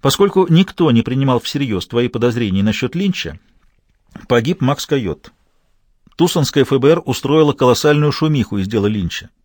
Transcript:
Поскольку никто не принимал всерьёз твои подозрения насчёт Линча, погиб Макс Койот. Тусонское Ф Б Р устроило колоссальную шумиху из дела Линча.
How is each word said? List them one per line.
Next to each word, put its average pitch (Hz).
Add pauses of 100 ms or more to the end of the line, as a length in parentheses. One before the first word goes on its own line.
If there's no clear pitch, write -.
Поскольку 190
никто 170
не 117
принимал 131
всерьёз 117
твои 120
подозрения 110
насчёт 107
Линча, 180 (880)
погиб 123
Макс 131
Койот. 110 (840)
Тусонское 151
Ф -
Б 139
Р 165
устроило 143
колоссальную 147
шумиху 139
из 95
дела 104
Линча. 104 (160)